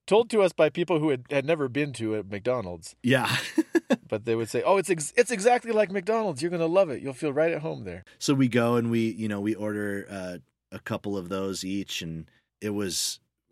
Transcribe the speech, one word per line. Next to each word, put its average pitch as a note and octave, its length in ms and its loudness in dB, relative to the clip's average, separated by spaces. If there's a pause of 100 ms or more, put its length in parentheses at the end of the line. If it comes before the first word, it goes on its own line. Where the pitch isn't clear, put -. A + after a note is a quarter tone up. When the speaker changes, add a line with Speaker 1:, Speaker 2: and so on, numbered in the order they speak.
Speaker 1:
Told A3 260 4
to A3 100 4
us F3+ 100 6
by D#3 180 4
people E3+ 300 0
who D#3 100 2
had, B2+ 200 -2
had C#3 160 0
never D3 240 0
been C#3 240 -2
to A2 220 -2
a G#2+ 80 -2
McDonald's. G2 800 -4
Speaker 2:
Yeah. B2 380 2
<laughs> - 260 -2 (400)
Speaker 1:
But G#2+ 180 -4
they A2+ 100 2
would A2+ 140 -2
say, A#2+ 140 0
"Oh, G3 140 4
it's F#3 120 0
ex-, D#3+ 260 -2
it's A#3+ 160 4
exactly A#3 400 2
like G#3+ 200 2
McDonald's. G3 500 -2
You're E3+ 100 -2
gonna E3 160 0
love F3+ 220 0
it. B2 120 -6
You'll C3+ 120 -6
feel C#3+ 200 -4
right D#3+ 180 2
at D#3 100 -4
home D3 240 -8
there." F2+ 180 -12 (140)
Speaker 2:
So - 160 2
we C3+ 140 6
go A#2+ 280 4
and A#2 160 2
we, A2+ 200 2
you G#2+ 160 -4
know, G#2 120 -2
we G#2+ 160 0
order, G#2 540 -4
uh, F2+ 280 -10 (340)
a G#2 80 -12
couple G#2 380 -6
of F2 120 -6
those F#2+ 340 -4
each, F#2+ 380 -6
and D#2+ 280 -10 (300)
it G#2+ 120 -6
was, G2+ 480 -4 (320)